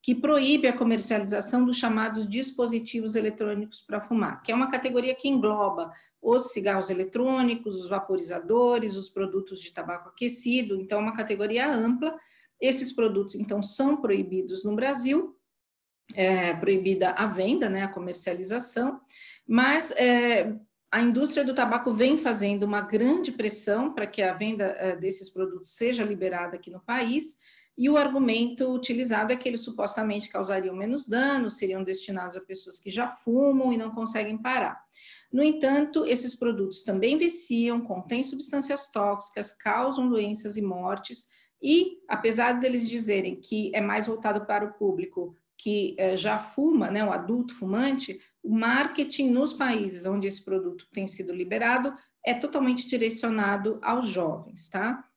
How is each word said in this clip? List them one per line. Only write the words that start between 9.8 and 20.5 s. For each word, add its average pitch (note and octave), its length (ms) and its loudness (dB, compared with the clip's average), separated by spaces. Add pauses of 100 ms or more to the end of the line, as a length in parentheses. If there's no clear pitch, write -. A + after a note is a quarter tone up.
aquecido, A#3+ 720 -2
então G3 180 -2
é G#3+ 40 0
uma A3 140 -4
categoria A3 540 0
ampla. B3+ 460 0 (440)
Esses C4 320 0
produtos, G3+ 420 0
então, G#3 280 -4
são C#4 340 2
proibidos F#3+ 680 -2
no G#3 100 -2
Brasil, C4+ 600 0 (800)
é F#3 400 2
proibida F#3 560 2
a G#3 160 0
venda, G#3 420 0
né, F#3+ 140 0
a G3 60 -2
comercialização, F#3+ 1120 -4 (460)
mas, C#4 460 4
é, A#3+ 640 4 (340)